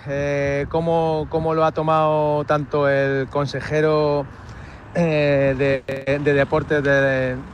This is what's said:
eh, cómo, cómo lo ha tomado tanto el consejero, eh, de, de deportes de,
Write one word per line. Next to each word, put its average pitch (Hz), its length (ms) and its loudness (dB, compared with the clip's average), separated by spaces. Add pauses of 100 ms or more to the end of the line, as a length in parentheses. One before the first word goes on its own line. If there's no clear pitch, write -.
eh, 143 640 -2
cómo, 165 580 0
cómo 160 240 0
lo 160 140 2
ha 156 60 2
tomado 156 720 2
tanto 147 440 0
el 139 400 0
consejero, 147 960 0 (680)
eh, 139 920 2
de, 139 340 -4
de 147 120 2
deportes 147 500 2
de, 135 540 2 (180)